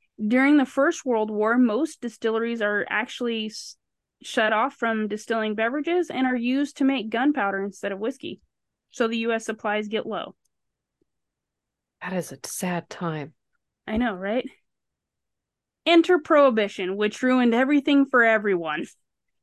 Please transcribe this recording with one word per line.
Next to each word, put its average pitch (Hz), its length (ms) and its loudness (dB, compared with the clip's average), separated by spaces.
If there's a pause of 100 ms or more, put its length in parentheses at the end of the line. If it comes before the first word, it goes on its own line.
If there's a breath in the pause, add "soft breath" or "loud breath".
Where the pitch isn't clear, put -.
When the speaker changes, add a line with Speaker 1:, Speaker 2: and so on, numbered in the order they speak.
(260)
Speaker 1:
during 262 300 4
the 269 80 6
First 294 400 0
World 220 260 0
War, 214 280 0
most 254 420 2
distilleries 226 600 -4
are 208 260 -2
actually 226 600 -4
s-, - 280 -16 (460)
shut 220 320 0
off 240 180 0
from 220 340 -2
distilling 214 480 -4
beverages 294 540 -2
and 262 180 -2
are 254 80 0
used 254 440 -2
to 285 60 2
make 254 260 0
gunpowder 226 520 0
instead 202 300 -6
of 190 60 -8
whiskey. 220 420 -8 (500)
So 240 160 -2
the 226 120 -2
U 226 160 -2
S 226 100 -6
supplies 214 440 -4
get 214 180 -4
low. 202 280 -8 (1700)
Speaker 2:
That 180 140 -8
is 175 180 -4
a 139 120 -16
sad 180 440 -6
time. 156 460 -8 (520)
Speaker 1:
I 220 120 -4
know, 233 160 -2
right? 208 340 -4 (1400)
Enter 339 320 6
Prohibition, 220 800 2
which 208 260 -2
ruined 254 320 4
everything 277 500 4
for 254 180 4
everyone. 196 600 2 (580)